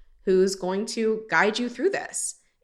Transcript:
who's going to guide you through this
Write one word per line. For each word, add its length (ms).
who's 300
going 320
to 420
guide 300
you 100
through 220
this 460